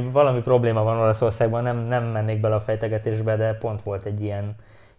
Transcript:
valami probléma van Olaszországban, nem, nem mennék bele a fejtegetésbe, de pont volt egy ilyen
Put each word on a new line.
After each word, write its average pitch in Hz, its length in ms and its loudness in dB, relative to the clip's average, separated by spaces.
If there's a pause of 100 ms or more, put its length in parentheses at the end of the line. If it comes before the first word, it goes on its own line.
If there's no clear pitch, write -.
(120)
valami 131 300 4
probléma 117 420 4
van 113 140 2
Olaszországban, 113 680 2
nem, 120 140 -2
nem 120 260 -2
mennék 110 360 -2
bele 107 160 2
a 104 60 0
fejtegetésbe, 110 720 -2
de 110 180 0
pont 110 280 -6
volt 98 220 -6
egy 104 180 -6
ilyen 104 340 -6 (420)